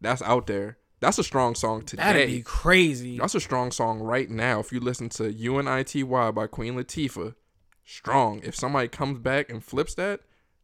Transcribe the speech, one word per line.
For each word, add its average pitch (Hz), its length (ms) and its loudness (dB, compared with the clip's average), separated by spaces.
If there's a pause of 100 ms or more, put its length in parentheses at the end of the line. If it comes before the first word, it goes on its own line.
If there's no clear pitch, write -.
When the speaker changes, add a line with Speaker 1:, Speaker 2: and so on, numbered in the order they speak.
Speaker 1:
that's 123 220 0
out 117 240 2
there. 101 320 -4 (220)
That's - 180 2
a 170 60 2
strong 127 300 2
song 113 280 -2
today. 160 200 -6
Speaker 2:
That'd 165 260 4
be 123 140 -4
crazy. 139 760 2
Speaker 1:
That's 123 160 0
a 190 60 2
strong 127 320 -2
song 113 280 -2
right 117 300 0
now. 113 300 0
If 107 120 -6
you 123 80 -2
listen 120 300 -4
to 110 220 -2
U 117 260 -2
N 139 100 -2
I 131 140 0
T 135 200 -2
Y 127 280 2
by 110 160 -2
Queen 123 300 -6
Latifah, 123 580 -4 (500)
strong. 113 580 0
If - 140 -8
somebody 131 320 0
comes 139 300 -4
back 131 320 0
and 113 120 -10
flips - 340 -2
that, 196 240 -2 (440)